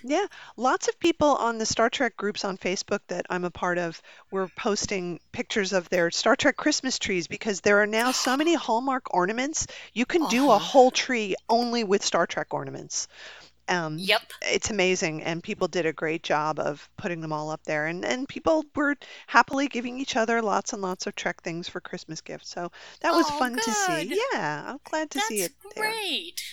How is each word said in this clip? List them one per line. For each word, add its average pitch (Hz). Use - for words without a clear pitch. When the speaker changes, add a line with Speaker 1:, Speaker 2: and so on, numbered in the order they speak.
Speaker 1:
Yeah. 320
Lots 269
of -
people 320
on 226
the 220
Star 233
Trek 240
groups -
on 190
Facebook 196
that 175
I'm 180
a 180
part 175
of 170
were 190
posting 190
pictures 202
of 180
their 170
Star -
Trek -
Christmas -
trees 180
because 208
there 208
are 208
now 226
so 254
Speaker 2:
<gasps> -
Speaker 1:
many 320
Hallmark 262
ornaments. 220
You 233
can 320
do 247
a 214
Speaker 2:
Uh-huh. -
Speaker 1:
whole 254
tree 220
only 233
with 196
Star 175
Trek -
ornaments. 139
Um, 165
Speaker 2:
Yep. 202
Speaker 1:
it's -
amazing, 180
and 165
people 190
did 160
a 156
great 165
job 151
of 147
putting 175
them 156
all 151
up 156
there, 151
and, 175
and 254
people 311
were 285
happily 269
giving 247
each 269
other 233
lots 196
and 202
lots 185
of 202
Trek -
things 175
for 180
Christmas -
gifts. -
So 175
that 320
was 330
Speaker 2:
Oh, 285
Speaker 1:
fun 247
to 440
see. 381
Speaker 2:
good. 392
Speaker 1:
Yeah, 151
I'm 254
glad 311
to 392
see 427
Speaker 2:
That's 330
Speaker 1:
it 427
there. 427
Speaker 2:
great. 349